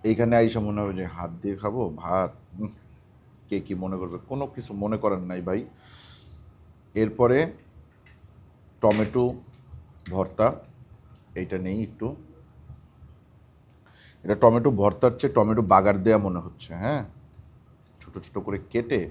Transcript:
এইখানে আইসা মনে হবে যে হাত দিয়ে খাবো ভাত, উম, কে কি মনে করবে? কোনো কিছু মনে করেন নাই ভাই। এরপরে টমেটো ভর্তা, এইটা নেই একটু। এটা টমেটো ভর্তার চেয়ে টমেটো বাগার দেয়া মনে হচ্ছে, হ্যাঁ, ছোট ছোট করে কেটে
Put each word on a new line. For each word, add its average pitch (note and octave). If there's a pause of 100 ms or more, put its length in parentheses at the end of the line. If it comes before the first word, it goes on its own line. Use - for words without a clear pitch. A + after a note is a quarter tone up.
এইখানে A#2
আইসা A2+
মনে G#2
হবে G2
যে F#2
হাত E2+
দিয়ে F#2
খাবো G#2 (100)
ভাত, F2 (260)
উম, G#2 (800)
কে G2+
কি G2
মনে F#2
করবে? F2 (120)
কোনো C#3
কিছু -
মনে G#2
করেন G2
নাই F2+
ভাই। G2 (1300)
এরপরে A#2 (1400)
টমেটো G#2+ (880)
ভর্তা, F#2+ (880)
এইটা F#2
নেই F#2+
একটু। G#2+ (2250)
এটা F#2+
টমেটো A#2
ভর্তার G#2
চেয়ে -
টমেটো A2
বাগার G2
দেয়া A2
মনে F#2
হচ্ছে, -
হ্যাঁ, A#2+ (1000)
ছোট -
ছোট -
করে G2 (120)
কেটে A#2 (100)